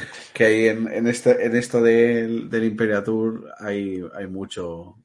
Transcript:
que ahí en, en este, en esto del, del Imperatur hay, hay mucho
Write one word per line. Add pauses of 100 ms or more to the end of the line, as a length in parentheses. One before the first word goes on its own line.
(340)
que
ahí
en,
en
este,
en
esto
del,
del
Imperatur
hay, (140)
hay
mucho